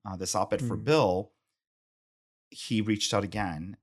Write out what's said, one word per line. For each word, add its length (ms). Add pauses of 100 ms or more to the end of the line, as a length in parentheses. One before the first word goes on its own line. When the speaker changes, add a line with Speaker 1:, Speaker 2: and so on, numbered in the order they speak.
Speaker 1:
uh, 120
this 180
op-ed 260
for 160
Speaker 2:
Mm. 80
Speaker 1:
Bill, 480 (1160)
he 320
reached 320
out 100
again. 580